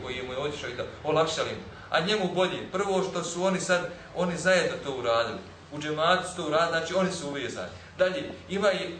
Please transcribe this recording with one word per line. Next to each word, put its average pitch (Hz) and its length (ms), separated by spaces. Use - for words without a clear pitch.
koji 127 200
mu 127 100
je 127 60
otišao 147 320
i 123 60
da 110 80
olakšali 143 460
mu. - 280
A 156 100
njemu 190 340
bolje. - 380
Prvo 190 380
što 170 140
su 180 200
oni 185 160
sad, 175 300
oni 175 200
zajedno 175 480
to 135 120
uradili. 117 420
U 147 60
džematu 156 500
su - 80
to 170 100
uradili, 165 320
znači 160 160
oni 180 180
su 143 160
uvezani. 110 400
Dalje, 185 320
ima 196 240
i 180 260